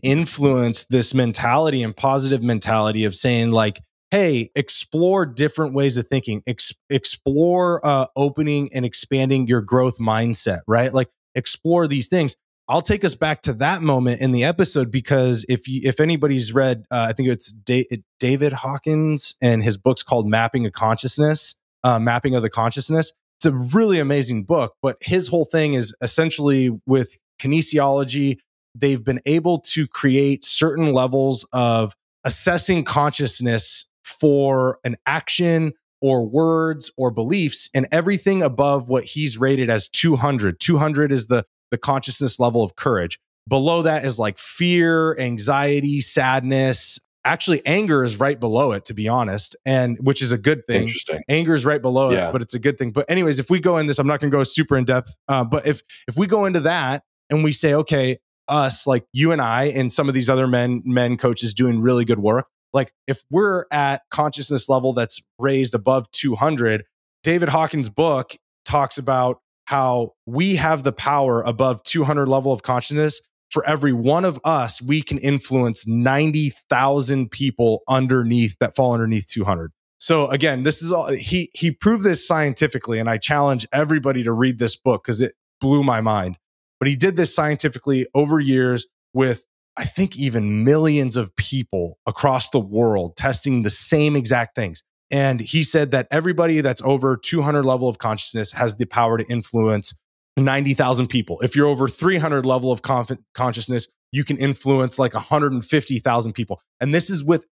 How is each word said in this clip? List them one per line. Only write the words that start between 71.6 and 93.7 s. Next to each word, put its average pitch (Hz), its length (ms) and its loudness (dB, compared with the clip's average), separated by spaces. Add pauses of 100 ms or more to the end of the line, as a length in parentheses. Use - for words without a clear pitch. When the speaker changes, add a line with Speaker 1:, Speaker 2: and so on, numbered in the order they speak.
Speaker 1:
two 165 200 -2
hundred 139 260 0
level 135 220 2
of 113 120 -4
consciousness. 147 580 -2 (280)
For - 160 -2
every 147 280 2
one 139 320 2
of 147 180 -2
us, 143 360 -2
we 143 220 -2
can 147 160 -6
influence 127 720 -2
ninety 139 640 2 (160)
thousand 135 640 0
people 120 560 0
underneath 120 720 2
that 113 160 0
fall 127 180 2
underneath 113 320 0
two 104 200 -4
hundred. 85 260 -4 (260)
So 151 300 0
again, 139 340 0
this 151 220 0
is 165 80 -4
all, 170 160 -2
he, 175 480 -4
he 170 160 -2
proved 214 320 0
this 180 240 0
scientifically, 139 720 -2
and 113 100 -2
I 113 80 0
challenge 139 560 0
everybody 139 480 0
to 117 100 -2
read 123 280 0
this 117 160 0
book 120 280 0
'cause 113 180 -2
it 123 120 -2 (260)
blew 139 240 2
my 120 180 2
mind. 101 360 -2 (420)
But 131 80 0
he 143 80 0
did 175 220 0
this 170 160 0
scientifically 143 800 0
over 147 260 2
years 127 460 2 (300)
with, 127 280 0 (320)
I - 100 -8
think, 190 300 -2
even 110 480 -2
millions 143 540 2
of 107 180 -4
people 95 680 -4
across 131 460 0
the 135 80 2
world 101 580 0
testing 127 460 -2
the 104 80 0